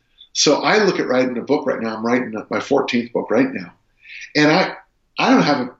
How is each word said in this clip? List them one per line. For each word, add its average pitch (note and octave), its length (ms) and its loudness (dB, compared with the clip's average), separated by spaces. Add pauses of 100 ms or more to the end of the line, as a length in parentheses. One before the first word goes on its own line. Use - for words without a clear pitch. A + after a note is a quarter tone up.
(320)
so C#3+ 300 2
I G3+ 220 4
look F3 160 2
at C3+ 80 -2
writing B2+ 300 0
a - 40 -6
book C#3+ 240 -2
right A#2 140 -2
now. A2 160 -4
I'm A2 100 -4
writing A#2+ 260 0 (160)
my G#2+ 120 -4
fourteenth C3 520 0
book - 180 -4
right A#2 200 2
now. F2 220 -10 (640)
And D3+ 160 4
I, F#3 220 0 (440)
I F#3+ 120 2
don't A#3 120 4
have C#3+ 180 0
a, B2 200 -8